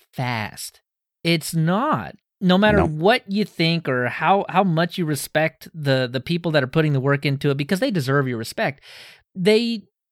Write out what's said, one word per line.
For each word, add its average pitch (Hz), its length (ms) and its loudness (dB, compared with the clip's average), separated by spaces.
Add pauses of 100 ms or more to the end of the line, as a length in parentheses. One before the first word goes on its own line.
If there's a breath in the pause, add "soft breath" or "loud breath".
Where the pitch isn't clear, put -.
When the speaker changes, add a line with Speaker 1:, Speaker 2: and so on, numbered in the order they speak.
(140)
Speaker 1:
fast. 120 680 -6 (420)
It's 165 300 -2
not. 165 640 -2 (240)
No 180 180 4
matter 208 200 4
Speaker 2:
No. 185 100 4
Speaker 1:
what 180 420 0
you 202 140 0
think 165 460 -2
or 123 180 -2
how, 180 420 2
how 185 140 2
much 170 340 0
you 180 80 -2
respect 151 680 -2
the, 135 360 0
the 123 120 -4
people 170 300 -2
that 151 120 2
are - 40 -2
putting 156 260 0
the 135 80 2
work 139 240 0
into 143 240 0
it, 139 80 0
because 147 220 -2
they 269 120 0
deserve 139 360 0
your 123 100 -4
respect, 143 440 -6 (540 loud breath)
they 220 480 0 (280)